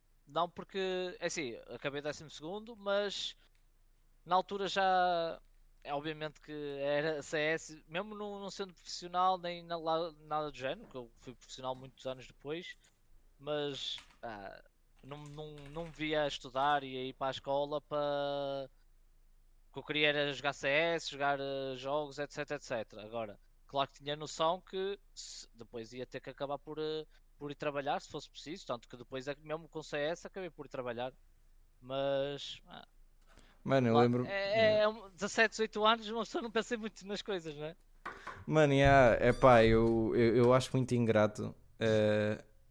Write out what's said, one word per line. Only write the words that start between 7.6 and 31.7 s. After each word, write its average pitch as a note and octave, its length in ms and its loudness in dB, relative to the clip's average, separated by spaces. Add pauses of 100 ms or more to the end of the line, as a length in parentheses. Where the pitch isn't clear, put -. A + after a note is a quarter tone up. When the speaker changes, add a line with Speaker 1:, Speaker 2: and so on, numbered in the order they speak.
Speaker 1:
mesmo G3 280 -8
não, G3+ 260 -10
não G3 100 -10
sendo F#3 220 -10
profissional F3+ 640 0
nem F3 260 -8
na-, E3+ 140 -6
lá, D#3+ 440 -2
nada D3+ 300 -4
do C3+ 60 -16
género, D3+ 320 -6
que - 80 -16
eu B2 220 -12
fui B2+ 160 -16
profissional C3 400 -10
muitos C3 320 -16
anos C3 200 -8
depois, D#3+ 500 -12 (640)
mas, D3 600 -4 (240)
ah, G2+ 400 -12 (400)
não, C#3+ 240 -12
não, D3+ 240 -14 (220)
não E3 140 -8
me D#3+ 40 -14
via D3+ 320 0
a D3 60 2
estudar C#3 560 0
e C3 120 -8
a B2+ 60 -4
ir C3 120 -6
para C#3 140 -4
a C3 40 -2
escola C#3+ 500 -2
para C#3+ 880 -4 (1000)
que C#3 60 -12
eu C3 40 -10
queria D3+ 260 2
era C#3+ 240 0
jogar C3+ 200 -4
C C#3+ 160 -6
S, D#3+ 420 0
jogar, C#3 300 -2
eh, C3+ 360 -6
jogos, C#3 420 -4
et C#3+ 120 -6
cetera, D3 280 -8
et - 60 -14
cetera. A2 380 -6
Agora, A2 360 -8 (280)
claro C#3 240 -2
que - 120 -20
tinha C#3+ 120 -6
noção D#3+ 460 -2
que G3 380 -6 (160)
se, - 400 -16
depois A2+ 380 -14
ia B2+ 140 -10
ter C3 140 -10
que C#3 100 -14
acabar C#3 280 -6
por, D3+ 200 -12
eh, D#3 280 -6 (320)
por C#3+ 120 -8
ir C#3+ 40 -8
trabalhar, D3 460 -4
se - 100 -18
fosse D3+ 180 -10
preciso, - 380 -14
tanto A#2+ 220 -8
que - 80 -16
depois B2+ 300 -10
é C#3+ 80 -6
que D#3 120 -16
mesmo D#3 220 -8
com D#3 140 -10
C D#3 140 -8
S D#3 300 -2
acabei F#3 240 -10
por C#3+ 160 -16
ir - 20 -20
trabalhar. B2 440 -6 (680)